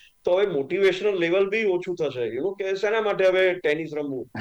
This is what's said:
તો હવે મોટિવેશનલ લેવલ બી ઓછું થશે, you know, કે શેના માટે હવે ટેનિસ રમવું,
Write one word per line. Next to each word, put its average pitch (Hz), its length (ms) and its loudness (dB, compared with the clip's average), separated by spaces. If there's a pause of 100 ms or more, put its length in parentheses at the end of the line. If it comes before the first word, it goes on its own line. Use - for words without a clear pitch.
(240)
તો 180 80 4
હવે 196 140 4
મોટિવેશનલ 185 720 0
લેવલ 180 300 2
બી 220 160 -2
ઓછું 180 320 -2
થશે, 123 320 -4
you 117 120 -6
know, 196 180 -4
કે 196 160 -2
શેના 208 260 0
માટે 190 260 0
હવે 185 280 4
ટેનિસ 160 400 -2
રમવું, 139 360 -6 (100)